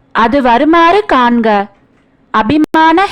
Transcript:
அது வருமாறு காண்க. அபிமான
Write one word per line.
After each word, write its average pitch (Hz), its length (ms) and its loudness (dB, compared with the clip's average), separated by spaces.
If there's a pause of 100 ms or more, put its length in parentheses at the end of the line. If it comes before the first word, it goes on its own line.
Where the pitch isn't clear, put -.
(120)
அது 233 300 -2
வருமாறு 330 640 0
காண்க. 233 600 0 (640)
அபிமான 320 800 0